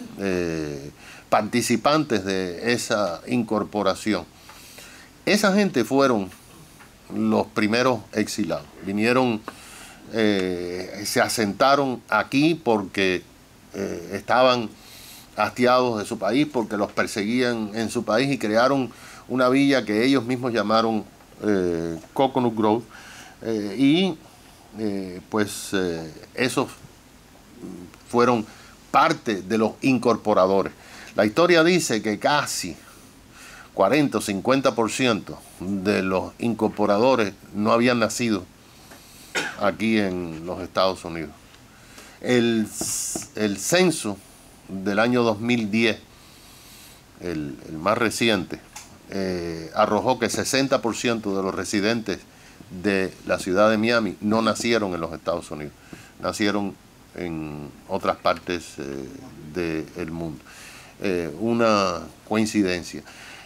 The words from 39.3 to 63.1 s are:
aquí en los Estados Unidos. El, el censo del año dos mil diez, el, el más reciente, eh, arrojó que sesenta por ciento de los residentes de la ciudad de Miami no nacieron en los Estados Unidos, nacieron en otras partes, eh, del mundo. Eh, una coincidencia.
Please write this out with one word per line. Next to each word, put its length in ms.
aquí 380
en 480
los 140
Estados 440
Unidos. 260
El, 480
el 240
censo 580
del 320
año 240
dos 160
mil 300
diez, 280
el, 360
el 80
más 220
reciente, 640
eh, 640
arrojó 460
que 100
sesenta 500
por 140
ciento 420
de 60
los 100
residentes 680
de 300
la 140
ciudad 280
de 100
Miami 420
no 220
nacieron 520
en 60
los 120
Estados 380
Unidos, 220
nacieron 540
en 520
otras 280
partes, 640
eh, 300
del 160
mundo. 320
Eh, 380
una 600
coincidencia. 760